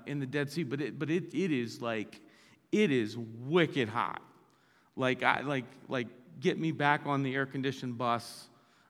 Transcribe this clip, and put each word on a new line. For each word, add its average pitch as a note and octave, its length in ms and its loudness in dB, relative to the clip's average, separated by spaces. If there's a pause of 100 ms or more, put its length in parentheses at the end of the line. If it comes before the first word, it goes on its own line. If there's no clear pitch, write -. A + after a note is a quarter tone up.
in C#3+ 120 -6
the C#3 80 -4
Dead C#3+ 240 -2
Sea. E3 140 -2
But C#3+ 160 -4
it, B2+ 180 -6
but C#3+ 120 -2
it, E3+ 220 -2
it E3 200 0
is, A#2+ 280 -2
like, A2 400 -4 (520)
it G#3 180 6
is A2+ 260 2
wicked B2 720 2
hot. G#2+ 320 -2 (800)
Like, B2+ 240 0
I, - 180 4
like, C3 240 -2 (240)
like, B2 200 -2 (320)
get F3 180 2
me D#3+ 140 0
back C#3+ 340 2
on C#3 160 2
the C3 120 0
air-conditioned C3+ 640 -2
bus. A#2 520 -2 (420)